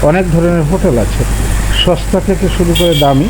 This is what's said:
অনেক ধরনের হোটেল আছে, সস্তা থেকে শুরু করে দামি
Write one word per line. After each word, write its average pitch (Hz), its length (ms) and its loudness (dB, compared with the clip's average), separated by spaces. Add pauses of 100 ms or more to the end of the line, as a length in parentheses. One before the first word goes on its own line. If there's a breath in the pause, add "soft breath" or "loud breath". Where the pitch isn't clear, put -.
অনেক 180 160 2 (100)
ধরনের 170 360 2
হোটেল 175 340 0
আছে, - 180 -2 (640)
সস্তা 180 340 0 (100)
থেকে 190 180 -2 (100)
শুরু 170 240 0
করে 175 220 2
দামি 139 280 2